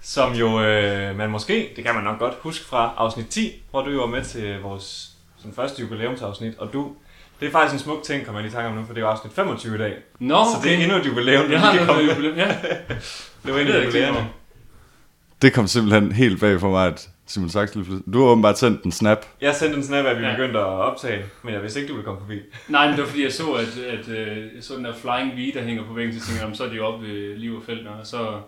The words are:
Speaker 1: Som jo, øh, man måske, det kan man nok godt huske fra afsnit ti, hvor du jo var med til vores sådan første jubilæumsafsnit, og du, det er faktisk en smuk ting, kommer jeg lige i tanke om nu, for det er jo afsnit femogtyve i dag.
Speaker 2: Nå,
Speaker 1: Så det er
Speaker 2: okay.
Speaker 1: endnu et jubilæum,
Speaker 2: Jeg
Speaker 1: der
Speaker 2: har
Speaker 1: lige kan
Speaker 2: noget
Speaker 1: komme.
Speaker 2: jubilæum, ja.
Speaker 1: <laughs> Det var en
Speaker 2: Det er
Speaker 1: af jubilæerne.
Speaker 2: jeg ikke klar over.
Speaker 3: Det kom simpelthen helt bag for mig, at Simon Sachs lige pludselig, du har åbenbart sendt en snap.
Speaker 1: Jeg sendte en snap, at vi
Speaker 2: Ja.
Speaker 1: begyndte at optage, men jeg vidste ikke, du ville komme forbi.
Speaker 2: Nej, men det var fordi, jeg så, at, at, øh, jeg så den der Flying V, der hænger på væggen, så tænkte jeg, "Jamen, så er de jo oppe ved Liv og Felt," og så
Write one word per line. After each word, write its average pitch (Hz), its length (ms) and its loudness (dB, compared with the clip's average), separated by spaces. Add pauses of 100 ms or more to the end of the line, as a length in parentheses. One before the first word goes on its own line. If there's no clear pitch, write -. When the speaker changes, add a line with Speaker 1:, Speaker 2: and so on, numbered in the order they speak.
Speaker 1:
Som 127 280 0
jo, 113 280 2
øh, 101 560 2
man 107 120 -2
måske, 107 460 -2
det - 80 -12
kan 120 120 2
man 104 80 -2
nok 110 160 -2
godt 123 220 0
huske - 240 -10
fra 117 320 0
afsnit 113 300 -2
ti, 214 240 -4 (200)
hvor 135 100 -2
du 143 100 -4
jo 139 80 -2
var 123 80 -2
med 127 160 -4
til 104 380 -8
vores 98 480 -12 (280)
sådan 104 160 -18
første 139 280 -6
jubilæumsafsnit, 113 760 -6
og 104 160 -10
du, 143 220 -4 (440)
det 143 80 -4
er 139 40 -4
faktisk 151 220 4
en 139 60 -4
smuk 151 240 -6
ting, 139 220 -6
kommer 107 160 -8
jeg - 20 -6
lige 107 80 -8
i 117 40 -10
tanke 117 140 -4
om 110 60 -6
nu, 110 100 -8
for 117 80 -14
det 113 80 -6
er 110 40 0
jo 107 60 2
afsnit 110 220 -6
femogtyve 120 420 -4
i - 20 -4
dag. 107 180 -2 (240)
Speaker 2:
Nå, 131 160 2
Speaker 1:
Så 208 60 8 (220)
det 147 80 4
er 175 40 6
Speaker 2:
okay. 175 80 4
Speaker 1:
endnu 185 140 4
et 160 80 0
jubilæum, 131 380 4
Speaker 2:
Jeg 147 80 2
Speaker 1:
der 156 60 4
Speaker 2:
har 202 160 6
Speaker 1:
lige 175 120 4
kan - 20 2
Speaker 2:
noget 151 280 6
Speaker 1:
komme. 143 120 -2
Speaker 2:
jubilæum, 156 100 -4
ja. 185 180 2 (460)
Speaker 1:
<laughs> - 440 -16
Det 135 80 -4
var 139 60 2
en 143 80 2
Speaker 2:
Det 214 80 4
er - 40 4
Speaker 1:
af 127 60 2
jubilæerne. - 0 -
Speaker 2:
jeg - 0 -
ikke 120 60 -2
klar 120 240 2
over. 113 100 -2 (1160)
Speaker 3:
Det 139 120 8
kom 110 140 4
simpelthen 104 440 4
helt 107 280 4
bag 101 200 4
for 95 100 2
mig, 95 180 4
at - 220 -4 (160)
Simon 90 240 -4
Sachs 101 260 -2
lige 101 100 -6
pludselig, 95 280 -8
du 120 60 4
har 135 120 8
åbenbart 107 280 6
sendt 117 240 4
en 90 80 -2
snap. 107 340 2 (160)
Speaker 1:
Jeg 143 140 2
sendte 151 220 0
en 139 60 -2
snap, 139 220 0
at 120 140 2
vi - 60 -2
Speaker 2:
Ja. 123 100 0
Speaker 1:
begyndte 120 240 0
at 101 60 2
optage, 101 600 -2 (180)
men 117 100 -8
jeg 101 80 -6
vidste 110 180 -6
ikke, 139 100 -8
du 147 60 -8
ville 104 100 -10
komme 98 160 -8
forbi. 101 180 -10 (300)
Speaker 2:
Nej, 147 180 6
men 147 80 2
det 147 80 -2
var 139 60 -4
fordi, 143 140 -2
jeg 131 100 -2
så, 160 200 -4
at, 117 240 -4
at, 117 300 -8
øh, 110 480 -8
jeg 123 80 -18
så 135 120 -12
den 127 100 -8
der 117 80 -8
Flying 127 440 -4
V, 131 160 -4
der 123 100 -6
hænger 117 220 -4
på 113 80 -14
væggen, 117 200 -4
så 113 60 -8
tænkte - 160 -8
jeg, - 80 -4
"Jamen, 107 120 -8
så 131 80 -6
er 120 60 -6
de 110 60 -10
jo 110 120 -2
oppe 113 200 -6
ved 104 300 -8
Liv 113 180 -8
og 110 80 -12
Felt," 113 240 -10
og 104 200 -14
så 110 400 -6